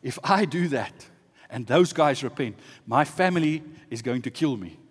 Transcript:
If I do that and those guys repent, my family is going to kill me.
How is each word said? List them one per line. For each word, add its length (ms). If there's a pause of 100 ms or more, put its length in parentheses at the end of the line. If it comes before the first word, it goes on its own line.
If 200
I 220
do 240
that 240 (560)
and 160
those 280
guys 300
repent, 340 (280)
my 200
family 580 (260)
is 140
going 200
to 80
kill 240
me. 220 (140)